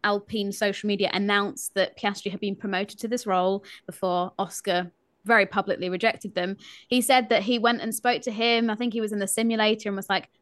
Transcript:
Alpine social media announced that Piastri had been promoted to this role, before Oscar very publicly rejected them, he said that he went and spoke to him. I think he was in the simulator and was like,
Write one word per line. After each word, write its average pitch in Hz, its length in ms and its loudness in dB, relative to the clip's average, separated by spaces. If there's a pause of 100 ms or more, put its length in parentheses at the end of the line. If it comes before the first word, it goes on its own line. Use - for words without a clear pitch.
Alpine 202 480 -2
social 202 340 -2
media 202 260 0
announced 202 640 0
that - 240 0
Piastri 202 320 -4
had 196 80 -6
been 196 160 -4
promoted 196 460 -6
to 220 80 -6
this 240 180 -4
role, 190 380 0 (220)
before 180 520 -4
Oscar 180 540 -2 (320)
very 208 220 6
publicly 190 420 -2
rejected 185 480 -2
them, 180 200 -2 (300)
he 247 140 2
said 254 300 4
that 208 120 4
he 240 160 0
went 233 220 2
and 220 120 -4
spoke 240 300 0
to 247 80 -6
him. 233 400 2
I 208 60 -2
think 240 160 -2
he 226 80 -2
was 214 100 -2
in 208 80 -2
the 196 80 0
simulator 220 640 2
and 196 80 -2
was 196 120 -6
like, 190 200 -2 (140)